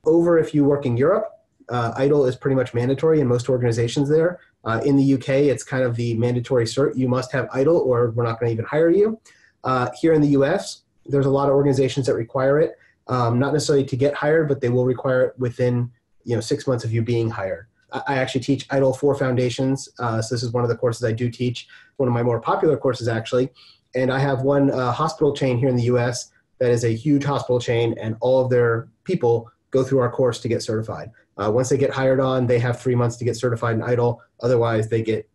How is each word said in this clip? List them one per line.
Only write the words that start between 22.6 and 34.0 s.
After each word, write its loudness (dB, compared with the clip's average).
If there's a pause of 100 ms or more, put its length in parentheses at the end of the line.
courses -4
actually. -2 (460)
And 0
I -2
have 0
one, 2
uh, 0
hospital -2
chain 0
here 0
in 0
the 0
U 2
S -4 (280)
that 2
is 2
a 2
huge 0
hospital 0
chain, 0
and -6
all 2
of -2
their 2 (160)
people 0 (220)
go 2
through 2
our 2
course 0
to -8
get -2
certified. -8 (260)
Uh, -2
once 0
they 2
get 0
hired 2
on, 0
they 2
have -2
three 0
months 0
to -10
get -2
certified -2
in -2
idle. 0 (180)